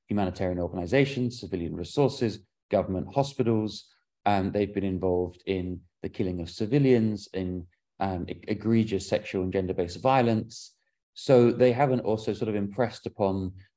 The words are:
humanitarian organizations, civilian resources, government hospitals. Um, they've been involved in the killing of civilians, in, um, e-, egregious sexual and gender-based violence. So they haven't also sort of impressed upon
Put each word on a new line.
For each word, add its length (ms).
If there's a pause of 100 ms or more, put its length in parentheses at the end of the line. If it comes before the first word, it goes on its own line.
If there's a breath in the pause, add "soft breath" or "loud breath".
humanitarian 520
organizations, 800
civilian 360
resources, 640 (300)
government 440
hospitals. 760 (360 soft breath)
Um, 260
they've 220
been 100
involved 640
in 340 (220)
the 60
killing 300
of 100
civilians, 840
in, 320 (340)
um, 300
e-, 60 (120)
egregious 600
sexual 360
and 80
gender-based 480
violence. 760 (400)
So 360
they 200
haven't 300
also 320
sort 160
of 60
impressed 520
upon 440 (240 soft breath)